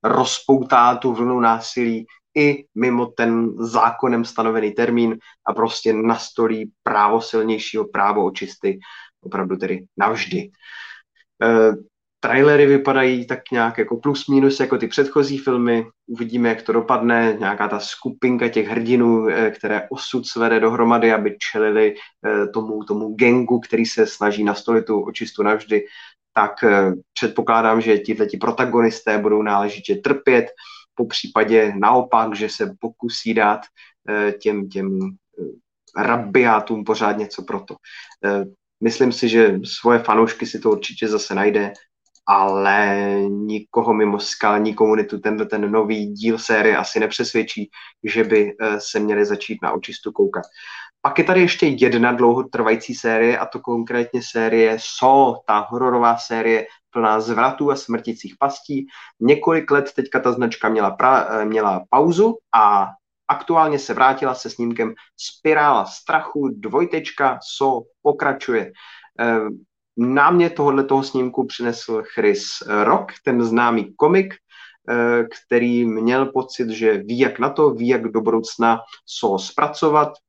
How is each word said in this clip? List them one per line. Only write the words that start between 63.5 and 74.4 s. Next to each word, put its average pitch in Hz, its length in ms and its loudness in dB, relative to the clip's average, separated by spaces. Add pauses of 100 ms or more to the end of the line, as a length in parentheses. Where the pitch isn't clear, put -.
se 123 160 -6
vrátila 131 400 2
se 120 160 -12
snímkem 117 440 -4 (220)
Spirála 147 680 2
strachu, - 640 -4
dvojtečka, 131 920 -2 (180)
Saw 135 260 -2 (200)
pokračuje. 135 720 -2 (480)
Eh, 117 200 0 (560)
námět 143 540 2
tohodle 139 340 0
toho 135 180 0
snímku 131 440 -4
přinesl 117 560 -6 (120)
Chris 104 300 0 (380)
Rock, 160 300 0 (120)
ten 123 180 0
známý 117 540 0
komik, 190 380 2 (560)